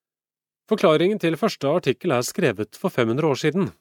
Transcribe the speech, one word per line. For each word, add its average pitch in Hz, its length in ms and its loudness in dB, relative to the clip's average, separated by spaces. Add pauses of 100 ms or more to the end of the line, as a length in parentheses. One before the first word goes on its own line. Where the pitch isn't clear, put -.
(680)
Forklaringen 185 520 2
til 139 180 0
første 165 300 -2
artikkel 160 440 -2
er 123 120 0
skrevet 110 520 -4
for - 160 -4
fem 117 160 2
hundre 143 220 0
år 127 100 -2
siden. 156 400 0